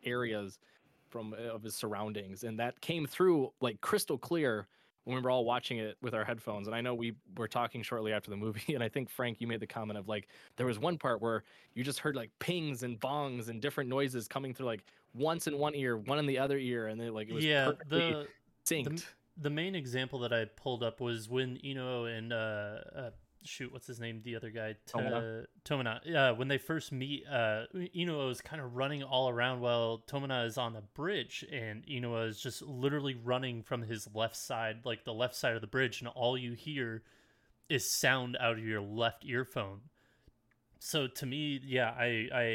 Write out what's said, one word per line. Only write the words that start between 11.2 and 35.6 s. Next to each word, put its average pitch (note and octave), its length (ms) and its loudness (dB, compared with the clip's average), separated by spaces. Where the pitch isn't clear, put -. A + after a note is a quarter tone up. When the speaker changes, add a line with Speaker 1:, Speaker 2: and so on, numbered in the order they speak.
Speaker 1:
where A2+ 220 2
you B2 120 -2
just C#3 140 -2
heard, G3+ 180 0
like, A2+ 120 -4
pings D3+ 440 -2
and A#2+ 160 -2
bongs C3 480 0
and A2+ 140 -6
different C#3 280 0
noises B2+ 380 2
coming C3+ 260 -4
through, C3 120 -4
like, A2+ 180 -2
once D#3+ 340 2
in D3 100 0
one D3+ 180 2
ear, B2+ 220 2
one B2+ 220 2
in D3+ 60 4
the C#3 120 4
other C#3 200 4
ear, B2 300 0
and A2 120 -4
they, A#2 100 -4
like, G#2+ 200 -4
it A2+ 40 -4
was D3+ 120 2
Speaker 2:
Yeah, C#3+ 220 6
Speaker 1:
perfectly D3 320 0
Speaker 2:
the, D#3 280 0
Speaker 1:
synced. D#3 160 2
Speaker 2:
the, D#3 200 -4
the D3 120 0
main E3+ 260 0
example C3 440 -2
that A#2+ 140 0
I A2+ 100 6
pulled A#2 400 -2
up A2+ 160 -2
was A#2 300 -2
when B2+ 340 0
Ino B2+ 400 -2
and, A#2 300 -4
uh, - 20 2
uh, B2 160 -6
shoot, - 280 -8
what's B2+ 160 -14
his A#2 120 -10
name? A2+ 240 -6
The A#2 120 -6
other A2+ 140 -6
guy, A2 260 -4
Speaker 1:
Tomina. A#2 560 -2
Speaker 2:
To-, - 100 -2
Tomina. A#2+ 300 0
Yeah, C#3+ 280 6
when B2+ 180 0
they C#3 80 4
first - 340 -2
meet, C3+ 360 -4
uh, A2+ 380 2
Ino D#3+ 340 0
is A#2+ 120 -4
kinda D3+ 240 -8
running C3+ 380 0
all C3 260 4
around B2 320 2
while A#2 460 4
Tomina C3+ 380 0
is A2+ 120 -2
on A#2+ 160 0
the A2 80 -10
bridge, C#3+ 680 -4
and A2+ 380 -6
Ino A#2 380 0
is G#2+ 160 -4
just B2 220 -6
literally C#3 520 0
running A#2+ 480 0
from A#2 200 -4
his A2 300 -4
left A2+ 220 0
side, A2+ 480 -2
like, A#2 220 -4
the A#2+ 80 -2
left B2 220 0
side A#2+ 200 2
of A2 60 -2